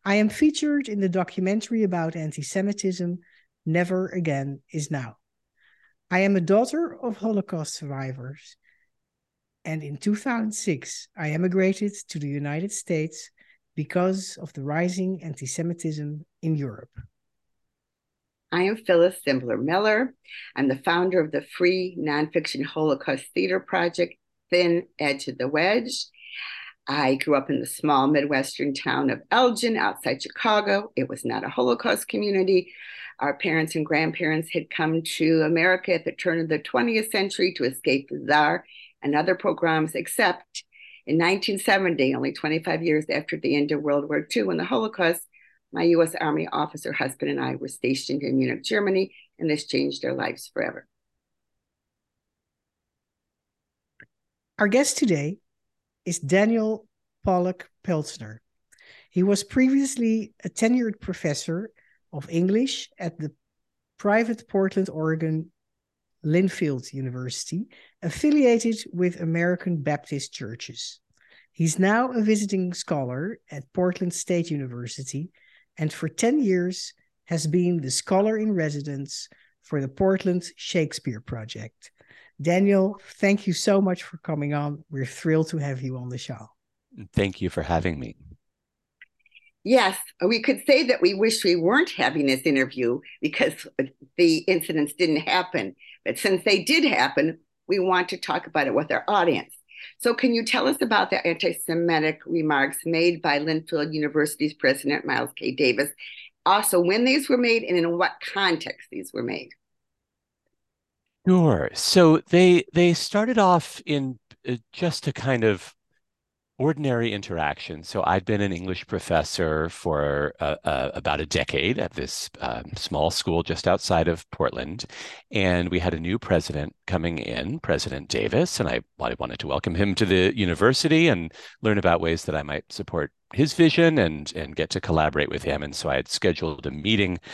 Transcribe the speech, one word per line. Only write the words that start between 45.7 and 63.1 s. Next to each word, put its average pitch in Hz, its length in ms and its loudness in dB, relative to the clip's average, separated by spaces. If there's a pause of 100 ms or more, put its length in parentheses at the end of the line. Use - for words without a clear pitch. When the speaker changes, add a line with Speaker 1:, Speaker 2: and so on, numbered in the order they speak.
Speaker 2:
my 170 100 -4
U 170 220 6
S 160 160 -6
Army 156 320 -2
officer 147 400 -4
husband 139 360 -4
and 139 120 -4
I 131 160 -4
were 139 100 -10
stationed 135 560 -4
in 135 160 0
Munich, 127 240 -2
Germany, 196 500 0 (280)
and 160 100 0
this 151 160 -2
changed 139 380 -2
our 131 100 -2
lives - 400 -8
forever. - 320 -6 (3750)
Speaker 1:
Our 208 80 4
guest 262 300 2
today 170 400 0 (640)
is 175 160 -4
Daniel 214 640 2 (380)
Pollock 180 440 0 (160)
Peltzner. 147 540 -4 (720)
He 180 140 2
was 202 180 2
previously 262 920 2 (120)
a - 40 -4
tenured 226 520 0
professor 175 720 -4 (420)
of 151 180 -12
English 190 580 0 (120)
at 170 180 -8